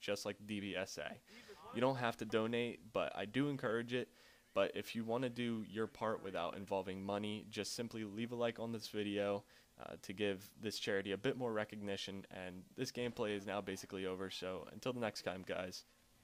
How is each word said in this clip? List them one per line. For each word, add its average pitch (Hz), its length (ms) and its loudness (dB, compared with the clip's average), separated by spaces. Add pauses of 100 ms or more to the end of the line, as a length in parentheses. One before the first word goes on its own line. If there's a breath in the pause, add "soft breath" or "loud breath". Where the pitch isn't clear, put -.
just - 260 0
like 104 100 -2 (100)
D 104 120 -2
B 98 160 -2
S 92 240 -2
A. 76 140 -4 (600 loud breath)
You - 80 0
don't 131 160 6
have 120 200 2
to 117 80 -2
donate, 113 560 2 (120)
but 87 220 4
I 98 120 -2
do 131 220 4
encourage 120 460 0
it. 123 140 0 (460 loud breath)
But 98 200 6
if - 220 -4
you 113 80 0
wanna 120 240 2
do 117 400 0
your 107 180 0
part 110 380 0
without 90 320 0
involving 95 440 0
money, 104 480 0
just 107 280 -2
simply 113 260 -2
leave 110 300 -2
a - 20 -4
like 117 240 2
on 117 140 -2
this 107 160 -4
video, 101 560 2 (360 loud breath)
uh, - 120 -10 (100)
to - 100 -8
give 98 380 0 (100)
this 107 200 -2
charity 98 320 2
a 95 40 2
bit 120 200 2
more 123 160 0
recognition. 101 800 -2
And 92 320 -8 (120)
this 127 140 -2
gameplay 117 460 0
is 98 100 -4
now 101 140 2
basically 95 460 -2
over, 92 240 -2
so 92 420 -4
until 123 200 -2
the 123 60 -2
next 110 240 0
time, 92 240 -2
guys, 92 380 -2 (400 loud breath)